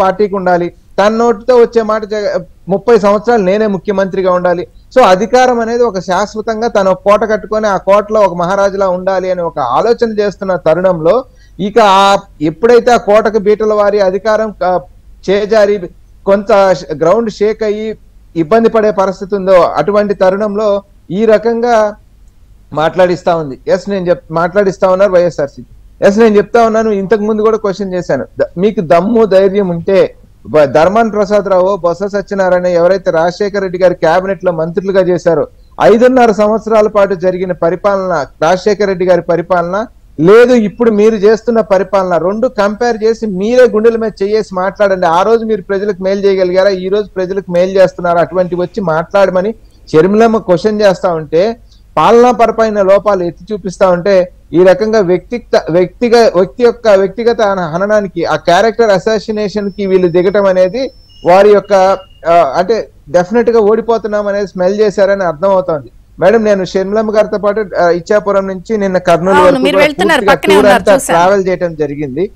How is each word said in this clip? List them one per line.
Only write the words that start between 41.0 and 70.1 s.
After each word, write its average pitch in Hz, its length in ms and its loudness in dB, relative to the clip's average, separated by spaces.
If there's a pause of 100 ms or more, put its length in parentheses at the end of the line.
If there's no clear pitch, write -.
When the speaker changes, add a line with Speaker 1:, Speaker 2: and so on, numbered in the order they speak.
Speaker 1:
చేస్తున్న 220 460 0
పరిపాలన, 190 560 0
రెండు 202 300 -2
compare 220 580 -2
చేసి 226 220 -2
మీరే 220 480 2
గుండెల 226 220 0
మీద 220 260 -6
చేయేసి 208 320 -4
మాట్లాడండి. 190 520 -2
ఆ 165 160 2
రోజు 226 220 0
మీరు 214 180 -4
ప్రజలకు 196 400 -6
mail 196 240 -2
చేయగలిగారా, 190 440 0
ఈ 185 180 -4
రోజు 202 280 -2
ప్రజలకు 185 360 -6
mail 185 260 0
చేస్తున్నారా, 180 420 2
అటువంటి 175 360 -2
వచ్చి 180 240 -6
మాట్లాడమని 185 760 0 (380)
షర్మిలమ్మ 208 460 4
question 208 420 -2
చేస్తా 190 320 0
ఉంటే, 156 300 -2 (540)
పాలనా 233 340 4
పరపైన 220 520 0
లోపాలు 190 400 2
ఎత్తి 175 300 -8
చూపిస్తా 190 380 -2
ఉంటే, 180 420 0 (200)
ఈ 165 120 4
రకంగా 214 360 2
వ్యక్తిగత, 185 720 -2
వ్యక్తిగ-, 208 640 2
వ్యక్తి 185 260 -2
యొక్క 233 260 0
వ్యక్తిగత 208 540 0
హన-, 196 320 -2
హననానికి, 202 500 -2
ఆ 151 120 0
character 208 540 2
assassination 208 840 -2
కి 202 140 -6
వీళ్ళు 185 220 2
దిగటం 185 380 0
అనేది 185 440 0 (340)
వారి 196 260 6
యొక్క, 196 220 2 (560)
ఆ, 165 280 2
అంటే 190 340 -4 (200)
definite 214 400 0
గా 226 100 2
ఓడిపోతున్నాం 220 640 -2
అనేది 202 200 -4
smell 185 340 -2
చేశారని 196 440 0
అర్థం 170 260 -2
అవుతోంది. 180 400 -2 (300)
మేడం, 214 240 2
నేను 202 200 0
షర్మిలమ్మ 202 520 -4
గారితో 208 220 0
పాటు, 202 260 -2 (180)
ఆ, 175 60 2
ఇచ్చాపురం 196 580 -2
నుంచి 190 300 -6
నిన్న 196 220 0
కర్నూలు 180 380 0
Speaker 2:
అవును, 202 100 4
Speaker 1:
వరకు 262 160 2
Speaker 2:
మీరు 269 140 0
Speaker 1:
కూడా 190 80 2
Speaker 2:
వెళ్తున్నారు, 302 360 0